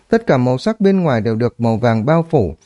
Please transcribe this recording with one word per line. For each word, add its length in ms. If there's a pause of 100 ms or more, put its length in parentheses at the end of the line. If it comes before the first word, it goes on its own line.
tất 180
cả 100
màu 220
sắc 220
bên 200
ngoài 200
đều 160
được 240
màu 160
vàng 300
bao 240
phủ. 240 (120)